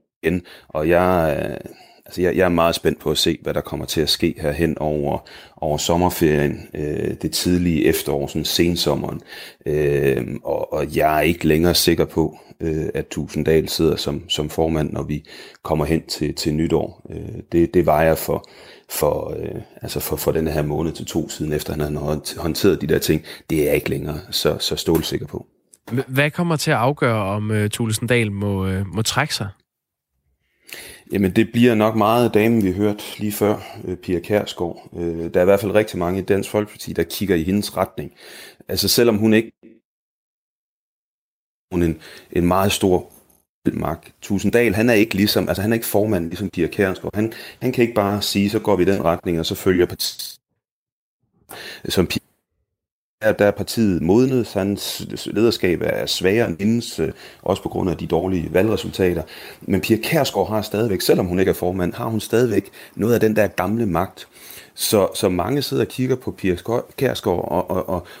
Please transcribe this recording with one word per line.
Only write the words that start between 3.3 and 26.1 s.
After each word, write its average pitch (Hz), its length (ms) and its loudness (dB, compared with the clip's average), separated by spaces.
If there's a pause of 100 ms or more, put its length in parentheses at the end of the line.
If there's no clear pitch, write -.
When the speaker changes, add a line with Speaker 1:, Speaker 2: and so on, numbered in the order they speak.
Speaker 1:
hvad 73 120 -4
der 76 60 -2
kommer 73 260 -6
til - 140 -2
at 73 80 0
ske - 300 0
her 76 140 -2
hen 82 260 0
over, 76 400 -2 (380)
over 76 220 -2
sommerferien, 80 960 0
øh, 76 480 -4
det 80 100 -4
tidlige 87 520 2
efterår, 71 420 0
sådan 76 180 -4
sensommeren. 85 760 0 (460)
Øh, 71 600 0 (180)
og, - 280 -4
og 76 240 -4
jeg 76 200 4
er 76 40 2
ikke 80 260 2
længere 80 280 4
sikker 82 300 4
på, 78 340 -2 (220)
øh, 78 340 -2
at 76 120 -6
Thulesen 76 380 -6
Dahl 80 240 4
sidder 80 280 2
som, - 320 -6
som 76 220 -2
formand, 80 420 0
når - 100 -4
vi 76 220 -6 (380)
kommer 78 220 0
hen 80 220 0
til, 76 280 -4
til 78 200 -2
nytår. 78 560 -2
Øh, 82 320 -12 (100)
det, 85 220 4
det 87 120 4
var 78 160 4
jeg 80 160 4
for, - 300 -4 (420)
for, 76 480 -2
øh, 80 220 -8 (220)
altså - 180 -6
for, - 160 -6
for - 160 -2
denne 80 180 0
her 78 120 -2
måned 76 300 -2
til - 140 -12
to 78 220 -4
siden, 78 240 -6
efter 73 200 -4
han 76 80 -4
havde 73 160 -4
hånd-, 73 420 -6
håndteret 82 420 2
de - 60 -4
der 82 120 4
ting. 80 240 2 (280)
Det 78 100 2
er 73 40 4
jeg 73 100 2
ikke - 160 0
længere 76 300 -6 (100)
så, 80 280 0
så - 180 -4
stålsikker - 500 0
på. - 200 -10 (440)
Speaker 2:
H-, 120 80 -2 (100)
hvad 139 220 0